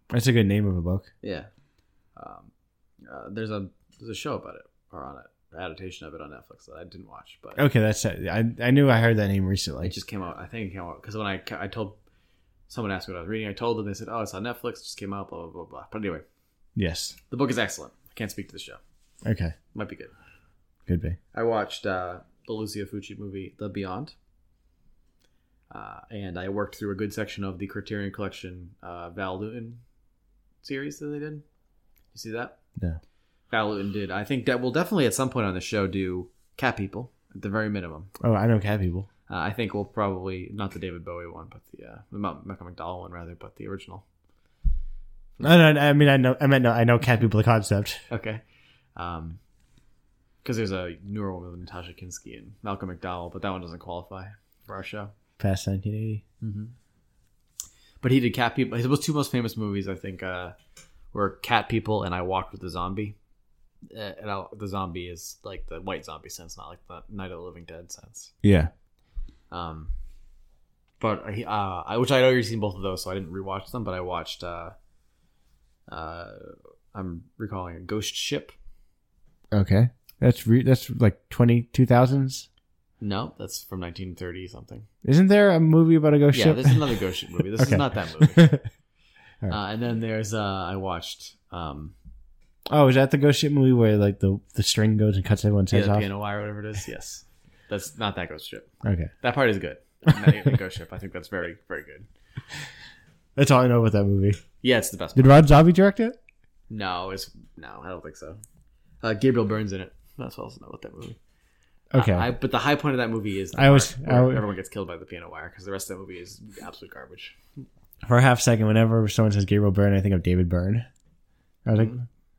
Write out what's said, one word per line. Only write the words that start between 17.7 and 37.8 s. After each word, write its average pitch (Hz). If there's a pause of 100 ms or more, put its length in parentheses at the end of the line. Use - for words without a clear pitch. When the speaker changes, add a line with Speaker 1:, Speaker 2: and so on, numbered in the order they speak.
Speaker 2:
I -
can't 107
speak -
to -
the 85
show. - (480)
Speaker 1:
Okay. 90 (220)
Speaker 2:
Might 107
be -
good. - (800)
Speaker 1:
Could 87
be. 87 (200)
Speaker 2:
I 113
watched, 110
uh, 90 (280)
the 113
Lucio 107
Fucci 101
movie, 98
The 104
Beyond, 95 (1600)
uh, 52 (120)
and 98
I 92
worked 101
through 101
a 98
good 104
section 104
of 95
the 95
Criterion 101
Collection, 90 (120)
uh, 87
Val 95
Lewton 117 (840)
series 143
that 147
they 147
did. 151
You -
see 113
that? 120 (220)
Speaker 1:
No. 82 (500)
Speaker 2:
Val 107
Lewton 101
did. 98
I 101
think 127
that 123
we'll 123
definitely 170
at 107
some 131
point 120
on 92
the 90
show 101
do 92 (280)
Cat 127
People 101 (220)
at -
the 101
very 110
minimum. 87 (140)